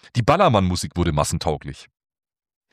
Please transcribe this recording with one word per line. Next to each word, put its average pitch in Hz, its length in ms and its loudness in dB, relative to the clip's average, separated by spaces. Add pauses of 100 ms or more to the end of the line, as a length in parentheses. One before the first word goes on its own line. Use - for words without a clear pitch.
(140)
die 120 80 0
Ballermann-Musik 113 720 2
wurde 85 160 0
massentauglich. 73 800 -4 (840)